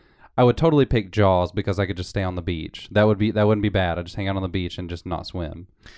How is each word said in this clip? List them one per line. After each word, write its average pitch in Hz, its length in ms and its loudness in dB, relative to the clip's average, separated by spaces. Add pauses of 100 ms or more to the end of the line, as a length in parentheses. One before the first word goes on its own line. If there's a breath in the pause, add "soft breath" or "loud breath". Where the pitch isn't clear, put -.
(360 soft breath)
I 131 60 4
would 123 140 6
totally 151 300 4
pick 98 260 -2
Jaws 95 400 2
because 98 260 -2
I 101 80 0
could 90 100 -6
just 92 140 -8
stay 101 140 -4
on 90 100 -4
the 90 80 -6
beach. 82 480 -8
That 104 140 4
would 107 140 4
be, 107 120 2
that 104 160 2
wouldn't 104 160 2
be 107 60 0
bad. 92 300 0
I'd 87 80 -8
just - 100 -14
hang 98 100 -6
out 98 100 -2
on 95 60 -4
the 92 60 -4
beach 87 280 -6
and 90 140 -10
just 85 160 -10
not 80 200 -6
swim. 85 420 -10 (300 loud breath)